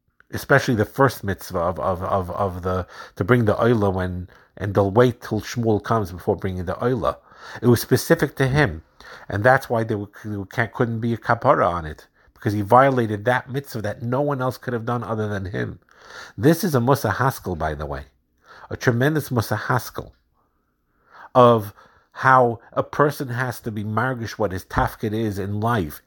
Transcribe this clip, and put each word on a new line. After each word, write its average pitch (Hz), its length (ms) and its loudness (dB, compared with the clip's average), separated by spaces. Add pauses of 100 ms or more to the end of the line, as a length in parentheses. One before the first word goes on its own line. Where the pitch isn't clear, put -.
(320)
especially 131 440 2
the 104 100 2
first - 380 0
mitzvah 90 360 -4
of, 85 200 -2
of, 90 220 -2
of, 95 300 -2
of 90 320 -4
the, 92 240 -2 (300)
to - 60 0
bring 120 220 4
the 104 100 2
Oila 110 380 2
when, 90 360 -4 (280)
and 98 160 -4
they'll 101 160 4
wait 120 320 4
till 107 200 -4
Shmuel 110 420 -2
comes 98 280 -2
before 92 240 -2
bringing 90 300 -6
the 87 100 -4
Oila. 107 420 -2 (440)
It 113 60 2
was 120 140 6
specific - 560 2
to 135 100 2
him, 127 340 0 (480)
and 101 140 -2
that's 127 260 4
why 117 140 0
there 110 160 -2
were, 101 100 -10 (140)
there 104 220 -8
can't, 113 280 -4
couldn't 117 280 -2
be 117 120 -2
a 110 40 -6
kapara 117 520 2
on 85 160 -4
it, 76 220 -14 (260)
because - 200 -4
he 104 80 -2
violated 117 640 4
that 123 240 -2
mitzvah 123 320 -8
that 101 200 -6
no 123 200 -2
one 143 200 -4
else 127 160 -4
could - 160 -8
have 113 120 -6
done 120 180 -4
other 110 240 -4
than 101 180 -6
him. 113 340 -8 (580)
This 156 260 4
is 180 100 0
a 127 80 4
Musa 120 300 2
Haskell, 110 440 -2
by 78 180 -4
the 73 120 -8
way, 71 200 -10 (640)
a - 80 -10
tremendous 135 520 0
Musa 120 260 -2
Haskell - 580 -6 (1200)
of 117 380 6 (380)
how 127 480 4 (140)
a 135 100 -2
person 143 460 0
has 120 300 -6
to 120 120 -8
be 104 120 -6
margish 113 500 -4
what 101 180 -2
his 95 140 -8
tafkid - 480 -2
is 107 260 -2
in 101 200 -6
life 107 480 -2